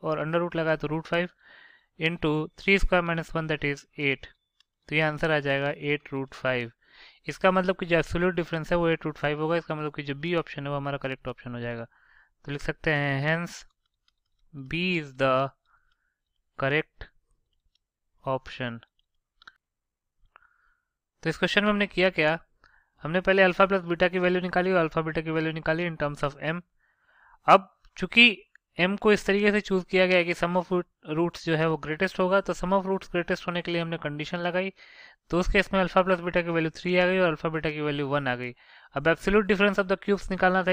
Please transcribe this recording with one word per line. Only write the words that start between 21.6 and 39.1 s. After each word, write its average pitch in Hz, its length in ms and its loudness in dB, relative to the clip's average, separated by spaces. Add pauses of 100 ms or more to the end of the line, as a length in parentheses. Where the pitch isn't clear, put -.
में 208 60 2
हमने 202 180 2
किया 185 220 2
क्या, 160 280 2 (680)
हमने 165 180 -2
पहले 190 220 4
अल्फा 185 220 4
प्लस 190 160 2
बीटा 170 260 0
की 180 120 0
वैल्यू 180 220 2
निकाली 180 300 0
और 185 60 4
अल्फा 165 240 0
बीटा 160 200 -4
की 160 100 -6
वैल्यू 160 220 0
निकाली 160 360 -2
in 160 80 -10
terms 147 260 -4
of 139 220 -2
M। 170 160 -4 (880)
अब 190 260 6 (240)
चूंकि 220 460 4 (340)
M 185 220 0
को 214 120 4
इस 202 140 2
तरीके 202 260 2
से 208 100 2
चूज़ 185 240 -2
किया 185 220 2
गया 185 100 4
है 175 60 4
कि 175 100 -2
sum 175 240 -2
of 175 140 -2
root-, - 380 -4
रूट्स 165 360 -2
जो 165 100 0
है 160 140 2
वो 160 80 0
ग्रेटेस्ट 156 420 -4
होगा, 190 220 2
तो 185 120 -2
sum 180 200 -4
of 190 140 2
roots 190 240 -4
greatest 175 360 -4
होने 175 140 -4
के 175 100 -6
लिए 170 100 0
हमने 165 160 -4
कंडीशन 151 400 -6
लगाई, 180 360 -2 (560)
तो 165 100 2
उस 180 120 0
केस 190 220 2
में 190 60 4
अल्फा 185 220 2
प्लस 185 180 2
बीटा 175 220 -2
की 170 80 -4
वैल्यू 165 260 0
थ्री 180 220 -2
आ 180 80 4
गई 185 140 2
और 180 80 4
अल्फा 165 220 -2
बीटा 156 200 -2
की 151 120 -4
वैल्यू 147 260 -2
वन 139 200 -2
आ 123 80 0
गई। 123 180 -8 (400)
अब 143 140 0
absolute 196 400 2